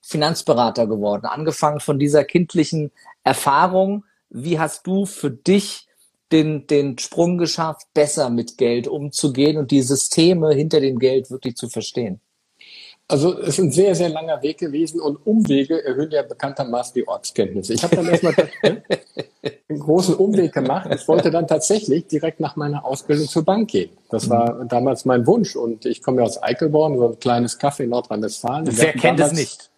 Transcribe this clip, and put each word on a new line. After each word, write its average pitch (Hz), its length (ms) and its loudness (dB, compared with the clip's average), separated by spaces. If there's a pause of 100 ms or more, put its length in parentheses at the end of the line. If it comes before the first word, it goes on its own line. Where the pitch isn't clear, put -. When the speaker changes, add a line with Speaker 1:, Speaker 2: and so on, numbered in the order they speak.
Speaker 1:
Finanzberater 123 800 0
geworden? 104 400 -2
Angefangen 151 540 -2
von 147 180 -2
dieser 143 260 4
kindlichen 160 680 -2 (320)
Erfahrung, 185 800 2 (240)
wie 156 300 -4
hast 156 260 -6
du 190 220 0
für 143 240 -6
dich 196 560 0 (440)
den, 156 360 0
den 143 320 0
Sprung 175 400 0
geschafft, 160 560 -4
besser 147 340 2
mit 117 300 -4
Geld 120 280 0
umzugehen 143 720 0
und 139 140 -2
die 143 100 4
Systeme 156 720 2
hinter 151 260 2
dem 135 200 0
Geld 127 320 0
wirklich 127 240 -8
zu 120 120 -10
verstehen? 110 540 -6 (880)
Speaker 2:
Also, 160 320 2
es 180 100 -4
ist 143 100 -2
ein 165 120 2
sehr, 185 220 4
sehr 170 160 0
langer 156 320 -4
Weg 151 180 -2
gewesen 160 420 -2
und 147 160 -2 (100)
Umwege 160 560 2
erhöhen 143 280 -2
ja 147 100 0
bekanntermaßen 127 720 -6
die 123 140 -2
Ortskenntnisse. 95 680 -4
Ich 117 100 0
hab 170 80 2
dann 170 160 2
erstmal 170 260 2 (160)
Speaker 1:
<laughs> - 140 -10 (1080)
Speaker 2:
einen 151 100 -6
großen 160 360 2
Umweg 196 380 2
gemacht. 143 420 -2
Ich - 140 -10
wollte 170 220 4
dann 160 160 0
tatsächlich 165 600 0
direkt 156 320 -4
nach 151 160 -4
meiner 147 300 -6
Ausbildung 147 420 -2
zur 160 160 0
Bank 202 260 2
gehen. 90 220 -2 (180)
Das 101 180 -4
Speaker 1:
Mhm. - 40 -2
Speaker 2:
war 117 340 0
damals 123 400 0
mein 123 220 2
Wunsch 208 300 2
und 117 280 -6
ich 120 160 -4
komme 127 200 0
ja - 60 4
aus - 140 -6
Eickelborn, 151 560 0
so 120 120 4
ein 113 100 -8
kleines 120 400 0
Kaff 143 220 -2
in 120 80 -2
Nordrhein-Westfalen. 120 760 -4
Wir 113 100 -2
Speaker 1:
Wer 147 120 4
Speaker 2:
hatten 135 100 -4
Speaker 1:
kennt 156 200 2
es 147 60 6
Speaker 2:
damals 151 140 0
Speaker 1:
nicht? - 380 -8